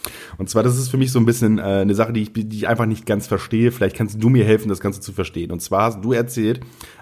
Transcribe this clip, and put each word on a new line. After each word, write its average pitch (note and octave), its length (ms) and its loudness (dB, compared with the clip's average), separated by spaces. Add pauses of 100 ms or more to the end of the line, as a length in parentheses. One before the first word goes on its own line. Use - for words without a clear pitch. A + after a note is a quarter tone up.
(360)
Und F#2 140 -8
zwar, A2 140 2
das B2 120 2
ist B2+ 120 -4
für C3 80 -2
mich C3 160 2
so B2+ 80 2
ein A2+ 40 6
bisschen, A2+ 340 4
äh, - 40 -4
eine G2 320 2
Sache, A2 180 0
die A2+ 100 -2
ich, G#2 100 -6
die A2 240 -6
ich G#2 100 -4
einfach A2+ 200 0
nicht A2 200 -4
ganz G2+ 220 -2
verstehe. A2+ 420 2
Vielleicht G2 240 -2
kannst G#2+ 260 -4
du A2+ 80 4
mir A#2+ 160 6
helfen, A2 240 4
das F#2+ 120 -2
Ganze G2 200 -4
zu - 120 -14
verstehen. F2 400 -6
Und E2+ 100 -8
zwar G2 220 0
hast G#2 200 -4
du A#2+ 80 0
erzählt, A#2+ 480 0 (420)